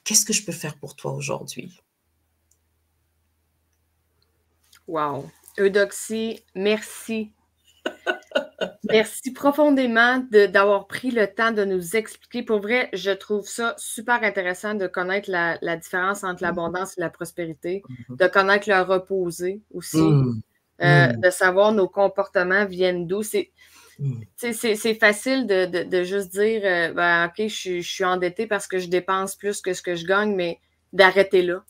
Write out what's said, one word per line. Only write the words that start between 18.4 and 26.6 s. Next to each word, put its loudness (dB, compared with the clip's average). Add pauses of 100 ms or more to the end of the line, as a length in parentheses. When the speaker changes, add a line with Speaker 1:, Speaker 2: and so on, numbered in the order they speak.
Speaker 2:
le 4
reposer -2 (100)
aussi, 0
Speaker 1:
Mhm. 4 (400)
Speaker 2:
euh, 6
Speaker 1:
Mhm. -6
Speaker 2:
de 4
savoir 4
nos 2
comportements 0
viennent -2
d'où. -2
C'est, -4 (460)
Speaker 1:
Mhm. -4
Speaker 2:
tu -16 (100)
sais, -6
c'est, -2
c'est 0
facile 2
de, 2
de, -2
de 0
juste -4
dire, 0